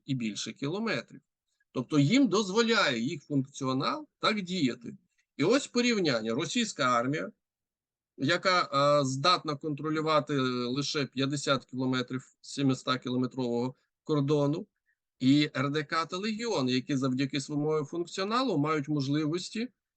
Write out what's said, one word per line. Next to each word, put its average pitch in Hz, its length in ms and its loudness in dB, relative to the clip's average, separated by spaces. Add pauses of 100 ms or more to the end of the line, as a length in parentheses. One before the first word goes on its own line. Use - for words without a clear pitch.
і 135 100 -2
більше 113 380 -6
кілометрів. 156 680 -6 (500)
Тобто 131 280 0
їм 220 280 6
дозволяє 190 720 2
їх 143 240 -4
функціонал 143 840 -2 (120)
так 208 220 0
діяти. 170 560 -4 (400)
І 135 60 0
ось 240 240 4
порівняння. 170 640 2
Російська 165 500 -2
армія, 131 480 0 (840)
яка, 175 540 2
а, 143 320 4
здатна 147 520 0
контролювати 151 840 -2
лише 127 640 -2
п'ятдесят 135 600 -2
кілометрів 131 580 -4 (180)
сімсоткілометрового 127 1300 -2 (280)
кордону, 147 640 0 (520)
і 147 360 4
Р 135 160 0
Д 151 120 -2
К 165 220 -2
та 180 120 -8
Легіон, 208 520 -2
які 131 280 0
завдяки 135 440 -2
своєму 151 440 -2
функціоналу 196 720 -2
мають 147 300 0
можливості, 151 800 -2 (300)